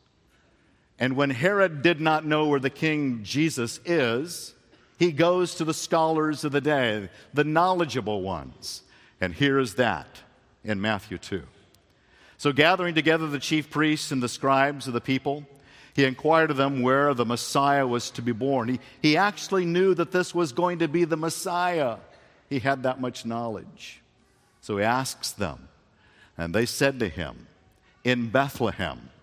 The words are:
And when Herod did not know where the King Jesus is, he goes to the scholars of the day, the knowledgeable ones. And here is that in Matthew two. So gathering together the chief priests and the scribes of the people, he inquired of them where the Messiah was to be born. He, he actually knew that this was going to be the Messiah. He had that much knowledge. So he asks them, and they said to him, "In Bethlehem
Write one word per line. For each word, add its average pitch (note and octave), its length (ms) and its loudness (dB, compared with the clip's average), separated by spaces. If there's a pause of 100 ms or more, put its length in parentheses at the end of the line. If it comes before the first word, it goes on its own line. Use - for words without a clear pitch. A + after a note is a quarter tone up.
(1000)
And B2+ 160 0
when C#3 140 2
Herod E3+ 520 0
did E3 180 4
not D#3+ 240 2
know D#3 220 2
where C#3+ 140 2
the B2+ 100 -2
King C#3+ 540 -2
Jesus C3 600 -2
is, D#3 680 -2 (460)
he F3 120 4
goes E3+ 440 2
to E3 100 -4
the D#3 100 -2
scholars D#3 720 0
of D3 80 -4
the C#3+ 80 2
day, B2 480 0 (240)
the D3 120 2
knowledgeable D3+ 760 0
ones. E2 600 -10 (400)
And F2+ 120 -2
here C#3 240 2
is A#2+ 180 -2
that G#2+ 300 0 (560)
in G#2 200 -4
Matthew G#2+ 340 -4
two. F2 280 -10 (920)
So D3 160 0
gathering E3+ 420 4
together D#3+ 320 2
the C#3+ 120 -4
chief D3+ 320 -2
priests D3+ 420 -2
and C3 100 0
the B2 60 -2
scribes C3+ 580 0
of C3 60 -6
the A#2 80 0
people, C#3 460 -4 (480)
he C#3 100 4
inquired D3+ 460 4
of C#3+ 60 0
them C#3 260 2
where C#3 320 4
the A#2+ 100 0
Messiah C#3 640 2
was A#2+ 240 -2
to - 120 -10
be A#2+ 100 -2
born. B2 360 -2
He, B2+ 120 -2 (200)
he D3+ 160 4
actually F#3+ 480 0
knew F3+ 300 2
that E3 160 -2
this F3+ 240 -2
was F3 180 0
going F3 280 0
to E3 80 0
be E3+ 160 2
the D#3+ 120 -2
Messiah. D#3+ 800 -2 (520)
He C#3 80 -2
had C3+ 240 -2
that B2+ 180 -2
much B2+ 240 -8
knowledge. A2+ 800 -10 (580)
So G#2+ 180 -4
he G2+ 60 2
asks B2+ 460 -2
them, D#2 380 -8 (680)
and E2+ 180 -6
they A#2 120 2
said C#3 320 0
to A2+ 100 -2
him, D#2+ 380 -10 (560)
"In A#2+ 260 0
Bethlehem G#2 840 -2 (120)